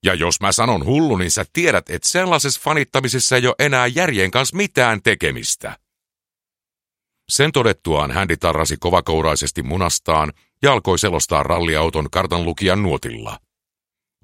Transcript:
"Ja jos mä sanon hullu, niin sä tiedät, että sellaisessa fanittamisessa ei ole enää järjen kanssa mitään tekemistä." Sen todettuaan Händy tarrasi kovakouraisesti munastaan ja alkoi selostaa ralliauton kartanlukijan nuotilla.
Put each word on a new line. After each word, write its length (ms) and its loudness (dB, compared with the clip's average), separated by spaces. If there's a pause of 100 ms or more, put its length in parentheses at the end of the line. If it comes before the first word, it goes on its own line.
"Ja 80 2
jos 280 0
mä 100 0
sanon 340 0
hullu, 320 2
niin 140 -2
sä 220 -2
tiedät, 360 0
että 200 -4
sellaisessa 540 0
fanittamisessa 720 0
ei 120 2
ole 120 2
enää 280 2
järjen 440 0
kanssa 260 -2
mitään 440 0
tekemistä." 800 -4 (1500)
Sen 220 2
todettuaan 600 0
Händy 260 -2
tarrasi 420 0
kovakouraisesti 840 0
munastaan 680 -2 (280)
ja 120 4
alkoi 260 2
selostaa 440 0
ralliauton 680 0
kartanlukijan 720 0
nuotilla. 560 -6 (840)